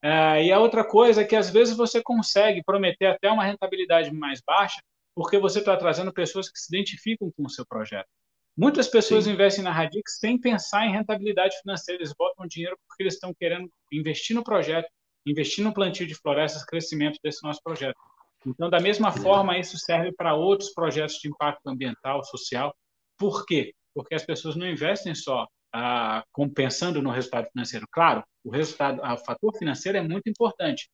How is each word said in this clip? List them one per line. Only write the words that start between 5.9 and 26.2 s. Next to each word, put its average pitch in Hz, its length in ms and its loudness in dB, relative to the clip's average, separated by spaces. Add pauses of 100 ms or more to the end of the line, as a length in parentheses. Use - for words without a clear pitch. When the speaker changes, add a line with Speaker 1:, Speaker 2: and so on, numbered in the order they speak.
Speaker 1:
pessoas 190 360 -4
que - 80 -18
se - 160 -10
identificam 202 640 -4
com 147 100 -6
o 127 40 -10
seu 127 160 -12
projeto. 107 420 -8 (500)
Muitas 262 300 4
pessoas 214 380 4
Speaker 2:
Sim. 208 80 0
Speaker 1:
investem 196 300 4
na 180 80 -2
Radix 160 460 -4
sem 240 220 0
pensar 220 480 0
em 202 60 2
rentabilidade 196 680 0
financeira. 180 420 -8
Eles 147 160 -8
botam 180 300 -2
dinheiro 170 300 -8 (100)
porque - 160 -10
eles 185 120 0
estão 185 220 -12
querendo 175 320 -4 (220)
investir 151 440 -4
no 233 80 0
projeto, 165 440 0 (380)
investir 147 380 -2
no 214 100 0
plantio 180 340 -2
de 156 80 -12
florestas, 147 500 -2
crescimento 160 580 -4
desse 147 200 -8
nosso 147 200 -8
projeto. 147 340 -8 (480)
Então, 156 240 -6
da 170 100 4
mesma 202 320 2
Speaker 2:
Sim. 156 100 -6
Speaker 1:
forma, 190 360 4
isso 180 200 -8
serve 170 340 -2
pra 165 220 -2
outros 190 400 0
projetos 151 420 -2
de - 120 -10
impacto 147 400 -4
ambiental, 135 560 -6
social. 131 500 -6 (440)
Por 202 280 -2
quê? 143 280 0 (200)
Porque 147 220 -8
as 151 80 -4
pessoas 156 320 -6
não 175 120 -6
investem 170 460 -4
só, 127 340 -4 (260)
ah, 117 580 -2